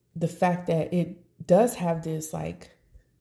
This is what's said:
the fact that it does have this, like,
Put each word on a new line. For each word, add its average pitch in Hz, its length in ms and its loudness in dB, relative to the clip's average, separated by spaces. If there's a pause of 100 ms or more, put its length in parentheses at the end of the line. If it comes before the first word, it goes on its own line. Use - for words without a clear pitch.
(140)
the 165 140 0
fact 180 380 0
that 165 260 0
it - 540 -4
does 220 300 6
have 165 280 -2
this, 156 280 -6
like, 160 440 -10 (440)